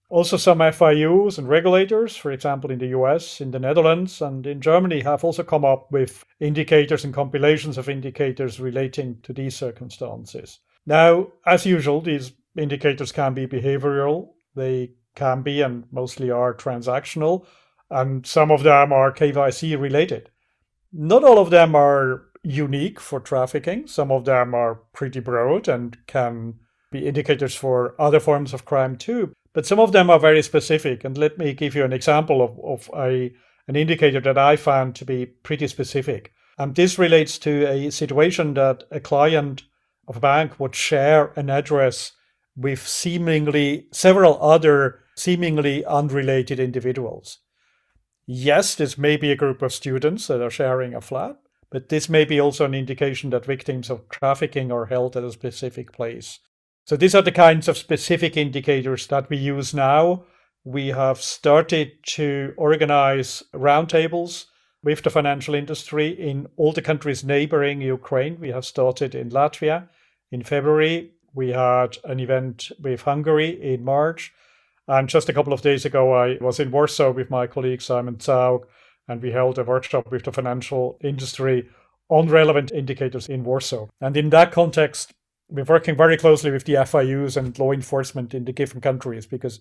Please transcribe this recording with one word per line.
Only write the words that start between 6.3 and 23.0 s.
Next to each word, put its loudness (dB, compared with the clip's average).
indicators 2
and -8
compilations -2
of -10
indicators -6
relating -6
to -14
these -8
circumstances. -14
Now, 4
as 2
usual, 0
these -6
indicators -2
can -2
be -6
behavioral. -2
They -4
can -2
be -2
and -4
mostly -6
are 0
transactional. -4
And -4
some 4
of 4
them 8
are 4
K 0
Y 0
C -4
related. -2
Not 4
all 10
of 4
them 6
are 4
unique -4
for -10